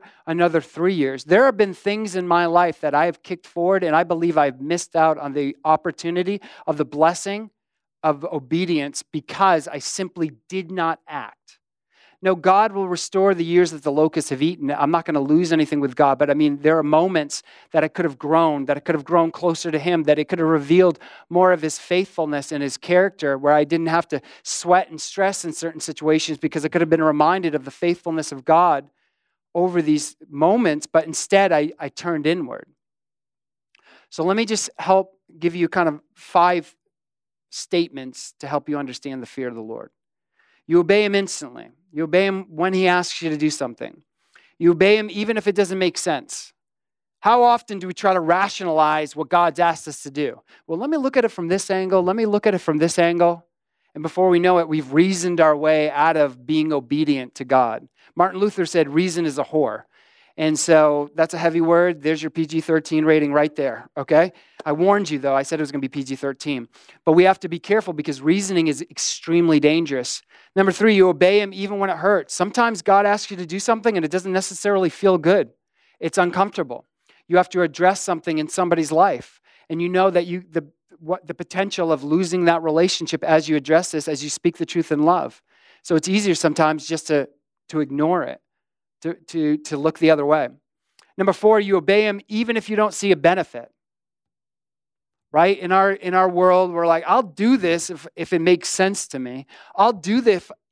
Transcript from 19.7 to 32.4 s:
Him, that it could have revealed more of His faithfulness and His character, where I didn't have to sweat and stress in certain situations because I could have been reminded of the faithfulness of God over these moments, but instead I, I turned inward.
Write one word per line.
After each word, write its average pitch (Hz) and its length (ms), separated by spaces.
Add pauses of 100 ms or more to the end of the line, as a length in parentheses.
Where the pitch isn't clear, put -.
Him, 165 280
that 147 120
it 151 100
could 175 120
have 160 80
revealed 160 500 (320)
more 180 220
of 170 100
His 156 160
faithfulness 160 720
and 147 120
His 135 120
character, 175 600
where 143 160
I 151 120
didn't 165 220
have 165 200
to 143 140 (200)
sweat - 480
and 156 100
stress - 460
in 160 80
certain 165 260
situations 156 600
because 151 260
I 156 40
could 170 120
have 160 80
been 160 140
reminded 156 500
of 139 120
the 135 60
faithfulness 170 600
of 135 120
God 160 460 (640)
over 175 260
these 151 360 (120)
moments, 160 600
but 160 180
instead 190 460
I, 156 280
I 147 80
turned 160 380
inward. 165 400 (1400)